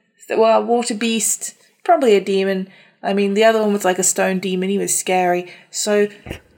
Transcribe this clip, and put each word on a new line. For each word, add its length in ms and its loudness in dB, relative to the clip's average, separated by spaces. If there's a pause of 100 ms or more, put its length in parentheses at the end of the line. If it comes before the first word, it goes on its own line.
(300)
well, 320 2
a 40 -4
water 280 0
beast, 640 -4 (280)
probably 320 4
a 60 4
demon. 480 -2 (320)
I 120 -4
mean, 200 0
the 120 2
other 160 4
one 120 2
was, 120 -2
like, 120 0
a 60 -2
stone 360 0
demon. 300 -4
He 80 -2
was 200 -4
scary. 540 0 (200)
So 380 0 (480)